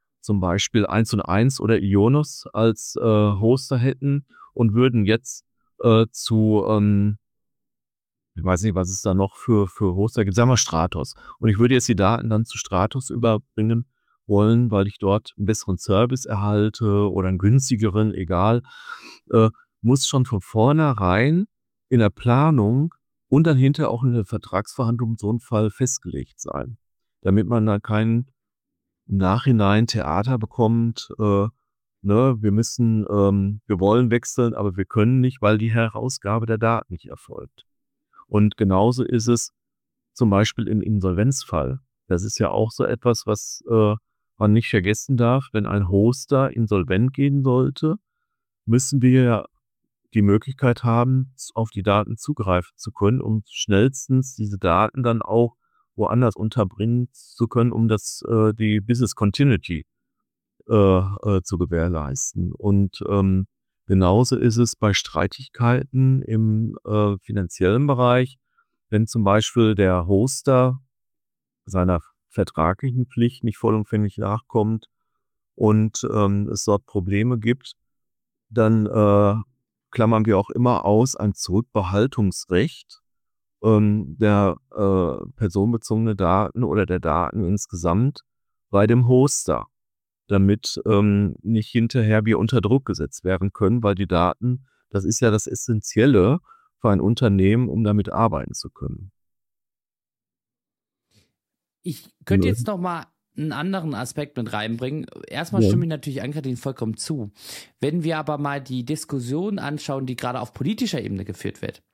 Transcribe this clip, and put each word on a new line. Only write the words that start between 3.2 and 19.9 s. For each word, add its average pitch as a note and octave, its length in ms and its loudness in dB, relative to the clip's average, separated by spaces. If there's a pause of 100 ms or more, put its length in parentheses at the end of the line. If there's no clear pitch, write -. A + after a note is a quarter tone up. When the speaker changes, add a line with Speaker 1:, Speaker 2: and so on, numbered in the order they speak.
Speaker 1:
hätten C3+ 480 -2 (300)
und A2+ 180 2
würden A#2+ 320 2
jetzt, - 400 -2 (380)
äh, A2+ 300 4
zu, G#2+ 560 2
ähm, G#2 500 2 (1160)
ich E2+ 80 -8
weiß F#2 180 0
nicht, G#2 140 0
was F#2 120 -2
es F#2+ 140 -8
da F#2+ 120 0
noch G2 200 0
für, G#2 320 2
für F#2 300 -2
Hoster G#2+ 280 0
gibt, F#2+ 120 -2
sagen A#2+ 140 4
wir B2 60 4
Stratos. - 580 -4 (260)
Und A2+ 80 2
ich G2+ 100 2
würde A#2+ 160 4
jetzt B2 140 2
die A2+ 80 2
Daten G#2+ 340 0
dann A2 140 0
zu - 120 -10
Stratos G2+ 540 -4
überbringen A#2 760 -2 (420)
wollen, A2 420 2
weil G2+ 160 0
ich G2 120 -10
dort G2+ 380 -2
einen F2 100 -4
besseren G2+ 300 -4
Service A#2+ 480 0
erhalte G#2 840 0
oder F#2 160 -2
einen F#2 120 -2
günstigeren, A2 760 0
egal, F#2+ 480 0 (680)
äh, A2 180 4 (300)
muss C3 260 2